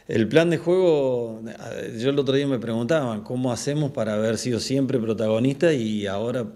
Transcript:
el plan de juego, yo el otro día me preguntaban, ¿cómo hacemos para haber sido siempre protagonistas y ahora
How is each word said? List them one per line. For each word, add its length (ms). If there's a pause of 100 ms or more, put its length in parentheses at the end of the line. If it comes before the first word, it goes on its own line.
el 220
plan 200
de 80
juego, 840 (560)
yo 140
el 60
otro 160
día 140
me 120
preguntaban, 640
¿cómo 280
hacemos 400
para 220
haber 240
sido 240
siempre 380
protagonistas 720
y 340
ahora 380 (100)